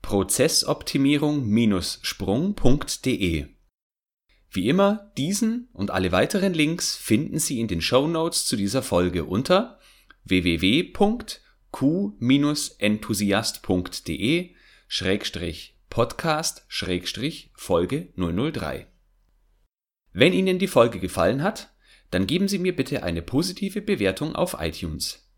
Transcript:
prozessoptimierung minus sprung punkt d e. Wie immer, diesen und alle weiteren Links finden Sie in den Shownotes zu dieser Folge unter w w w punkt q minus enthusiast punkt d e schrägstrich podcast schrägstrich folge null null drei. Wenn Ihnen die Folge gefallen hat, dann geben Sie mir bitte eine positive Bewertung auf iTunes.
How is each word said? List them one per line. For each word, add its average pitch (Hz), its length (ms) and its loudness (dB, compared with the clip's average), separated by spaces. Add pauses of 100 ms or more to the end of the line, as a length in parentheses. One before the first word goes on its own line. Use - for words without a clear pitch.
prozessoptimierung 139 1400 0
minus 104 560 2
sprung 135 520 -2
punkt - 500 4
d 131 80 2
e. 85 360 -2 (1000)
Wie 92 160 -2
immer, 196 520 2
diesen 226 560 -2
und 98 160 -4
alle 92 200 0
weiteren 180 440 2
Links 160 420 0
finden - 420 0
Sie 123 220 -4
in 113 80 -2
den 85 140 -2
Shownotes 160 640 0
zu - 100 -2
dieser 101 260 0
Folge 87 420 0
unter 170 540 0 (460)
w 92 180 2
w 85 180 2
w 113 240 4
punkt - 580 0 (280)
q 185 480 -2
minus 143 520 2
enthusiast 104 920 -2
punkt - 460 -4
d 78 60 -4
e 160 420 -2 (320)
schrägstrich 87 920 -4 (120)
podcast 151 760 -4
schrägstrich - 880 -6
folge 170 600 -2
null 87 160 -2
null 123 180 0
drei. 78 380 -8 (1200)
Wenn 139 200 6
Ihnen 185 260 2
die 190 80 0
Folge 120 320 4
gefallen 95 440 0
hat, - 300 -4 (380)
dann 92 160 0
geben 180 220 0
Sie 196 100 -2
mir 180 160 0
bitte - 300 -4
eine 85 180 -2
positive 113 600 -2
Bewertung - 520 -2
auf - 240 -2
iTunes. 80 800 -8